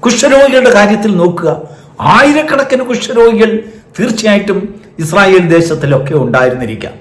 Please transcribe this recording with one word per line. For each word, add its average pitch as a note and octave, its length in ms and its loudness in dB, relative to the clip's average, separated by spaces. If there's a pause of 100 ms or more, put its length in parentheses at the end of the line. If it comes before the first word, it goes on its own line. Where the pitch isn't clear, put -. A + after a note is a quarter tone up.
കുഷ്ഠരോഗികളുടെ C4 720 2
കാര്യത്തിൽ G#3+ 420 0
നോക്കുക, E3+ 300 -2 (640)
ആയിരക്കണക്കിന് C#4 760 0
കുഷ്ഠരോഗികൾ A3+ 640 0 (460)
തീർച്ചയായിട്ടും G3+ 600 -2 (400)
ഇസ്രായേൽ F#3 460 2 (100)
ദേശത്തിലൊക്കെ D#3 600 -2 (100)
ഉണ്ടായിരുന്നിരിക്കാം. B2 760 -4